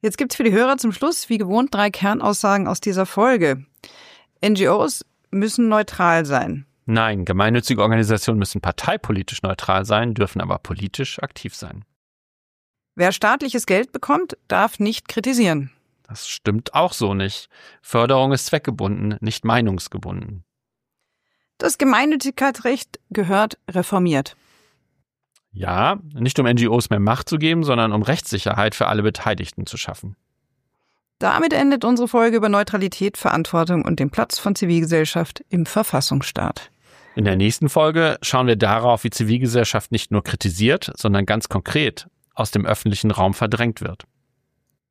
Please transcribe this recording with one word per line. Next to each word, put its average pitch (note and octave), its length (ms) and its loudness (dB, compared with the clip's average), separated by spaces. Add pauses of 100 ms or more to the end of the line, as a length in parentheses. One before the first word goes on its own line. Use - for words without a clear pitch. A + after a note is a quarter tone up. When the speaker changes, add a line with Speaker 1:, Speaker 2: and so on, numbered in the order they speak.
Speaker 1:
Jetzt G#3+ 140 -2
gibt's C4 160 -2
für - 80 -2
die A3+ 80 6
Hörer B3+ 280 4
zum A#3 120 0
Schluss C#4+ 380 -2
wie A3+ 100 0
gewohnt G#3+ 340 0
drei G#3 160 2
Kernaussagen G3+ 800 0
aus - 140 -2
dieser F#3+ 260 0
Folge. F3 580 2 (760)
N G#3+ 140 4
G F#3+ 140 4
Os G#3+ 360 0 (260)
müssen G#3+ 380 0
neutral F3 580 2
sein. C#3 400 -2 (200)
Speaker 2:
Nein, A2 380 0
gemeinnützige G#2+ 560 2
Organisationen A2 600 2
müssen G2 200 -2
parteipolitisch - 840 -4
neutral F#2+ 400 -2
sein, A2 300 0
dürfen G2 260 -2
aber F#2 180 -4
politisch - 640 -8
aktiv - 320 -12
sein. G2+ 300 -16 (1120)
Speaker 1:
Wer F3+ 160 2
staatliches A#3+ 540 -2
Geld G3+ 260 0
bekommt, D4 440 -2 (120)
darf G3+ 320 0
nicht G#3 260 -2
kritisieren. G3+ 640 0 (380)
Speaker 2:
Das - 180 -14
stimmt - 480 -4
auch E3 200 2
so G2 200 0
nicht. G2 340 -4 (320)
Förderung C3 520 2
ist C3+ 140 -2
zweckgebunden, G#2 720 -2
nicht G#2+ 240 -4
meinungsgebunden. G#2+ 1000 -2 (1160)
Speaker 1:
Das - 200 -2
Gemeinnützigkeitsrecht C4+ 1200 0 (120)
gehört G3+ 480 0 (120)
reformiert. F3 680 0 (1160)
Speaker 2:
Ja, G2 460 -4 (160)
nicht B2+ 240 -2
um C3 80 2
N A#2+ 100 4
G A#2 120 2
Os A#2 220 2
mehr G#2 100 2
Macht A2 280 0
zu D#3+ 100 -2
geben, D#3+ 240 2
sondern A#2+ 300 2
um G#2+ 100 2
Rechtssicherheit G#2 720 -2
für - 120 0
alle G#2 160 0
Beteiligten G2+ 640 -4
zu - 100 -12
schaffen. - 400 -12 (1000)
Speaker 1:
Damit D#4 340 2
endet C#4 320 2
unsere A#3+ 240 2
Folge A#3 300 4
über G#3+ 100 2
Neutralität, G3+ 680 -2
Verantwortung E3 680 0
und - 160 -2
den C#3 100 0
Platz - 280 -4
von G3+ 160 -2
Zivilgesellschaft E3+ 960 0
im E3+ 160 0
Verfassungsstaat. - 1040 -2 (440)
Speaker 2:
In A2 100 0
der F#2+ 120 4
nächsten G#2+ 320 2
Folge D#3 540 2
schauen B2+ 240 2
wir A#2 100 4
darauf, A2+ 480 2
wie A#2 60 -2
Zivilgesellschaft A#2 840 0
nicht - 180 -4
nur G#2 140 2
kritisiert, G#2 720 0
sondern G2+ 300 0
ganz - 240 -2
konkret - 580 -2 (260)
aus - 160 -2
dem G#2 140 0
öffentlichen G#2+ 460 0
Raum G2 240 2
verdrängt A#2 480 -2
wird. G2 220 -10 (840)